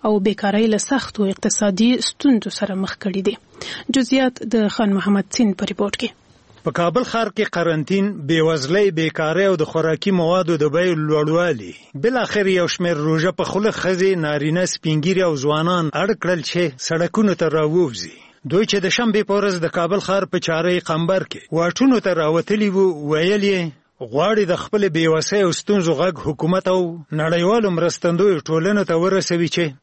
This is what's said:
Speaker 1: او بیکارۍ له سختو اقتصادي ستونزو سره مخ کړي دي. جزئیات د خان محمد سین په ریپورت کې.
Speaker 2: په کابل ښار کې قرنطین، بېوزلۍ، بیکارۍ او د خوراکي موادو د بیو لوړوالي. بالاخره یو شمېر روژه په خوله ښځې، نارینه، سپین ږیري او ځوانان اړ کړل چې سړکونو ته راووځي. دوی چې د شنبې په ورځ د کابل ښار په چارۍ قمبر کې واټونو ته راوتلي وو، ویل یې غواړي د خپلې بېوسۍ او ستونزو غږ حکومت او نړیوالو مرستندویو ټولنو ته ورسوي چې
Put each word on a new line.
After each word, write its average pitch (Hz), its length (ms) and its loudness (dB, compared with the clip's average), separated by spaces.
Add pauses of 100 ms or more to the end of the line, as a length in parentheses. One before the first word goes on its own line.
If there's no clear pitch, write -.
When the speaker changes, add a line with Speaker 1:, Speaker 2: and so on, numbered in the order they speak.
Speaker 1:
او 214 60 2 (160)
بیکارۍ 208 460 2
له 208 100 0
سختو 220 480 -2
اقتصادي 208 560 0 (220)
ستونزو 220 480 0
سره 196 260 -4
مخ - 100 -6 (100)
کړي 190 240 -4
دي. 214 80 -2 (600)
جزئیات 262 440 2 (140)
د 214 220 2
خان 202 220 2
محمد 196 300 0 (100)
سین 220 160 4
په - 180 -4
ریپورت 202 300 -4
کې. 226 80 -4 (580)
Speaker 2:
په 156 120 -2
کابل 175 240 2
ښار 226 320 -2
کې 208 220 -2
قرنطین، 170 500 0 (200)
بېوزلۍ، 160 720 2
بیکارۍ 160 500 0
او 180 140 2
د - 80 -2
خوراکي 160 480 0
موادو 170 420 2
د 147 160 2
بیو 180 240 2
لوړوالي. 151 720 0 (320)
بالاخره 208 540 0
یو 175 160 2
شمېر 175 200 -2 (120)
روژه 160 280 0
په 175 80 -2
خوله 202 280 -2
ښځې، 185 560 0
نارینه، 151 360 0 (120)
سپین 156 280 -2
ږیري 185 240 2
او 156 80 0
ځوانان 156 560 0
اړ 175 180 -2 (120)
کړل 170 200 -2 (100)
چې 175 120 0 (240)
سړکونو 170 480 0
ته 170 100 0 (120)
راووځي. 151 580 0 (360)
دوی 202 140 2
چې 202 180 -2
د 190 120 0
شنبې 214 320 2
په 196 100 0
ورځ 202 220 0
د 165 180 -2
کابل 175 220 0
ښار 190 320 -2
په 180 160 -2
چارۍ 170 420 0
قمبر 165 420 0
کې - 100 -14 (160)
واټونو 220 480 2
ته 190 140 2
راوتلي 165 560 0
وو، 196 100 4 (260)
ویل 185 320 2
یې 196 180 0 (500)
غواړي 202 360 2
د 170 160 0
خپلې 202 320 0
بېوسۍ 160 480 2
او 175 80 2
ستونزو 170 480 0
غږ 175 160 0 (120)
حکومت 165 460 0
او 185 60 2 (420)
نړیوالو 180 580 2
مرستندویو 170 680 0
ټولنو 180 420 0
ته 165 100 2
ورسوي 175 540 0
چې 170 100 0 (180)